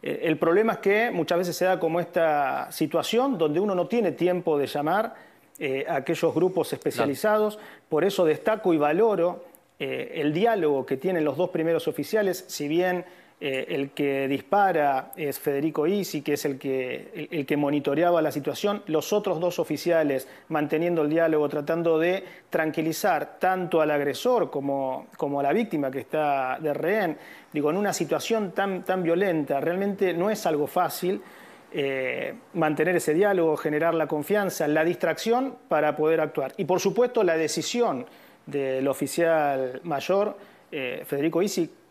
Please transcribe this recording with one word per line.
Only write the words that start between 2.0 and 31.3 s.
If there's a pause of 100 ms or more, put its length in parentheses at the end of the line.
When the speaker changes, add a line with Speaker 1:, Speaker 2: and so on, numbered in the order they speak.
Speaker 1:
situación
donde
uno
no
tiene
tiempo
de
llamar, (440)
eh,
a
aquellos
grupos
especializados.
Speaker 2:
Claro. (180)
Speaker 1:
Por
eso
destaco
y
valoro, (340)
eh,
el
diálogo
que
tienen
los
dos
primeros
oficiales,
si
bien... (360)
Eh,
el
que
dispara
es
Federico
Isi,
que
es
el
que,
el,
el
que
monitoreaba
la
situación,
los
otros
dos
oficiales (220)
manteniendo
el
diálogo,
tratando
de (260)
tranquilizar
tanto
al
agresor
como, (100)
como
a
la
víctima
que
está
de
rehén. (360)
Digo,
en
una
situación
tan,
tan
violenta,
realmente
no
es
algo
fácil, (500)